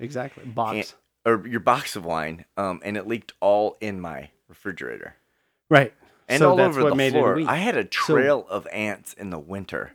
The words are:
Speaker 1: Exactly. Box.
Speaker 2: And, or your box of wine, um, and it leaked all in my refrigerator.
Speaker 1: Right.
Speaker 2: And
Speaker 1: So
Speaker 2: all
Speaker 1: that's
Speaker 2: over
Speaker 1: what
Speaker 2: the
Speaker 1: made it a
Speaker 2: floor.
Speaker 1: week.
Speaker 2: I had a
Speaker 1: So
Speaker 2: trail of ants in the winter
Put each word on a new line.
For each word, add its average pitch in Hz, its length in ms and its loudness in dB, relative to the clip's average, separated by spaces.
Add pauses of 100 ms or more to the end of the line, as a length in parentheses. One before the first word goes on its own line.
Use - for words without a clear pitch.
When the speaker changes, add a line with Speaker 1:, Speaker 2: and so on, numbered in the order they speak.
Speaker 1:
Exactly. 127 440 -10
Box. 113 300 -4 (500)
Speaker 2:
And, 117 140 4
or 98 80 -10
your 117 140 -4
box 127 340 2
of 95 100 -10
wine, 80 420 -6 (100)
um, 95 260 -4
and 104 140 -6
it 98 100 -8
leaked 110 320 -6
all 104 420 2
in 101 200 -6
my 71 300 -10 (180)
refrigerator. 60 640 -10 (540)
Speaker 1:
Right. 139 260 6 (340)
Speaker 2:
And 123 100 2
Speaker 1:
So 151 120 8
Speaker 2:
all 135 60 6
Speaker 1:
that's - 200 6
Speaker 2:
over 131 80 2
Speaker 1:
what 143 60 4
Speaker 2:
the 135 40 2
Speaker 1:
made 135 180 4
it 139 40 2
a 147 60 4
Speaker 2:
floor. 104 120 4
Speaker 1:
week. 160 140 -2
Speaker 2:
I 131 80 2
had 202 200 0
a 117 60 0
Speaker 1:
So - 60 -6
Speaker 2:
trail 139 600 2
of 95 200 -6
ants 104 460 -6
in 98 160 -10
the 85 100 -8
winter 90 540 -10